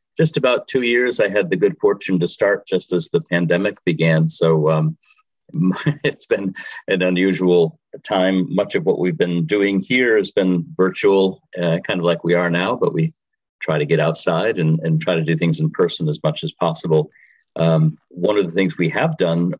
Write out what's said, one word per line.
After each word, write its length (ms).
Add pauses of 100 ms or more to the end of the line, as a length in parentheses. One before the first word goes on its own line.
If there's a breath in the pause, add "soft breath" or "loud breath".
(180)
just 200
about 300
two 140
years. 380
I 100
had 200
the 80
good 220
fortune 400
to 80
start 400
just 260
as 160
the 120
pandemic 640
began. 420
So, 420
um, 280 (560 soft breath)
<laughs> 500
it's 220
been 300 (320 loud breath)
an 140
unusual 760 (240)
time. 500
Much 220
of 100
what 140
we've 180
been 280
doing 340
here 380
has 140
been 340 (100)
virtual, 680 (200)
uh, 220
kind 160
of 60
like 180
we 100
are 160
now, 260
but 180
we 200 (480)
try 160
to 80
get 140
outside 600
and, 220
and 200
try 140
to 80
do 140
things 220
in 100
person 400
as 140
much 200
as 80
possible. 580 (460 soft breath)
Um, 420 (120)
one 280
of 80
the 60
things 260
we 120
have 280
done 420